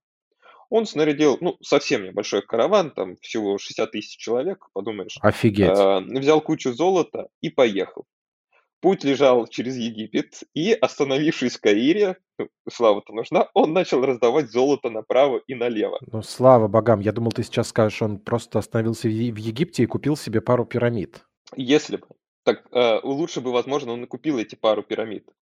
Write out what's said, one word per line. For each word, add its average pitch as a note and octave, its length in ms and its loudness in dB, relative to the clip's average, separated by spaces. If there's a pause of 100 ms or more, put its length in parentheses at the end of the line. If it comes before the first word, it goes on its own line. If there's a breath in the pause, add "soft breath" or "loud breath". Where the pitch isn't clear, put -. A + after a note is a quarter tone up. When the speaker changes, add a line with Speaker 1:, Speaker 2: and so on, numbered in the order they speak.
(720 soft breath)
Speaker 1:
Он A3 160 2
снарядил, D3 540 2
ну, - 220 -4
совсем A2+ 420 0
небольшой G2+ 380 -4
караван, D#3 500 0
там F#2 300 -8
всего G2+ 360 -4
шестьдесят - 340 -6
тысяч - 260 -12
человек, D#3+ 560 -6
подумаешь. G2 480 -10
Speaker 2:
Офигеть. G2+ 560 4
Speaker 1:
Э, G2 220 4
взял C#3 400 2
кучу D3+ 340 -4
золота E3 540 -2 (140)
и E3 80 -4
поехал. G2+ 560 0 (760)
Путь F#3 240 2
лежал C3 440 4
через C3 280 -8
Египет, A2+ 640 -6 (120)
и, F#3 180 0
остановившись C#3 840 0
в - 40 -16
Каире, E3 560 2 (220)
ну, - 100 -8 (220)
слава-то G#2+ 420 0
нужна, A2+ 420 -2
он G3 180 4
начал D#3+ 340 0
раздавать B2+ 460 0
золото C3 380 0
направо A#2 580 2
и C3+ 80 -10
налево. A2 420 -2 (140)
Speaker 2:
Ну, A2+ 100 -6
слава B2 460 6
богам, G#2+ 320 4
я G#2 120 -2
думал, A2+ 200 -2
ты A2 100 -4
сейчас - 260 -4
скажешь, G#2+ 340 0
он G#2 180 -4
просто - 400 -4
остановился A2+ 480 -2
в - 20 0
Е-, A2+ 220 -2
в G#2+ 40 -12
Египте A2+ 460 -4
и A2 40 2
купил C3+ 300 -2
себе A2 240 -4
пару B2 240 0
пирамид. A#2 600 -4 (320)
Speaker 1:
Если C3 400 0
бы. - 100 -12 (380)
Так, - 280 0
э, A#2 300 2
лучше C#3+ 380 -6
бы, B2 100 -6
возможно, B2 440 -4
он A#2+ 100 -10
и - 20 -14
купил C#3 320 -6
эти G#2 160 -6
пару G#2+ 300 0
пирамид. A2 400 -8 (200)